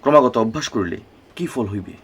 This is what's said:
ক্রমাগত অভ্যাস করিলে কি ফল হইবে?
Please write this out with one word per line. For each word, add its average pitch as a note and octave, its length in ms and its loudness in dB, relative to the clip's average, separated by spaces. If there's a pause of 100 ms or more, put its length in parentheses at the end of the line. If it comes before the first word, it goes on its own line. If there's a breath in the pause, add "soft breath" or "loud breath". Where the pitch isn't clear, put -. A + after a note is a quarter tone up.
ক্রমাগত C3+ 380 4
অভ্যাস A2+ 300 -2
করিলে F#2 280 -4 (400)
কি F3 100 -6
ফল A#2+ 200 -4
হইবে? F#2+ 260 -8 (120)